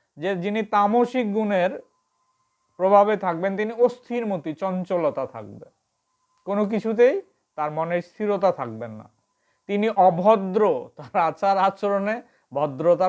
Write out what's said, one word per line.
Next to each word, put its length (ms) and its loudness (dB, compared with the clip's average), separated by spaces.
যে 200 -4
যিনি 260 -4
তামসিক 680 0
গুণের 560 -2
প্রভাবে 400 4
থাকবেন, 400 -4
তিনি 160 -4
অস্থির 540 -2
মতি, 280 -4
চঞ্চলতা 720 -4
থাকবে, 400 -16
কোনো 200 -2
কিছুতেই 580 2
তার 160 -4
মনের 320 -4
স্থিরতা 500 -2
থাকবে 360 -8
না। 280 -18
তিনি 200 0
অভদ্র, 540 2
তার 200 -8
আচার 260 0
আচরণে 480 -2
ভদ্রতা 560 2